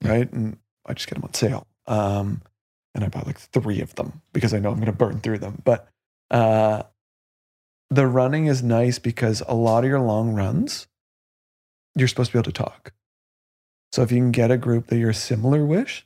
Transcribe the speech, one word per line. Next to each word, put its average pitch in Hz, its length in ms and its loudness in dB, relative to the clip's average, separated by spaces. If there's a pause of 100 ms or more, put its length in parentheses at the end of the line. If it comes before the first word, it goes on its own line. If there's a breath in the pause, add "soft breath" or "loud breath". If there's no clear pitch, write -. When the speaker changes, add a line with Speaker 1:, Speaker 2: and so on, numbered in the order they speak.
Speaker 1:
Yeah. - 100 -2
Speaker 2:
right? 120 220 0
And 110 240 -6 (280)
I - 80 -8
just - 140 -10
get - 100 -10
'em 71 60 -8
on - 100 -12
sale. 117 340 -2 (180)
Um, 101 560 -2 (540)
and 107 80 -2
I 98 60 -2
buy, 92 160 -6
like, - 120 -8
three 107 440 -4
of - 140 -12
them - 260 -10 (120)
because 113 200 0
I 107 60 -2
know 101 120 -2
I'm 107 80 -4
gonna 110 120 0
burn 107 280 0
through 110 200 -4
them. 98 240 -10
But, 120 240 2 (440)
uh, 110 520 2 (1040)
the 135 180 4
running 131 400 2
is 131 160 2
nice 120 360 2
because 113 480 -2
a - 60 -4
lot 117 300 4
of 131 60 0
your 139 120 2
long 113 320 0
runs, 110 540 -2 (1080)
you're 131 120 2
supposed 123 240 -2
to - 60 -4
be - 20 4
able - 120 -2
to - 120 -8
talk. - 300 -12 (1000)
So - 80 0
if 117 100 2
you 120 60 4
can 123 140 4
get 117 200 2
a 127 60 4
group 117 300 -2
that 120 100 0
you're 113 160 2
similar 127 520 0
wish, 175 400 -2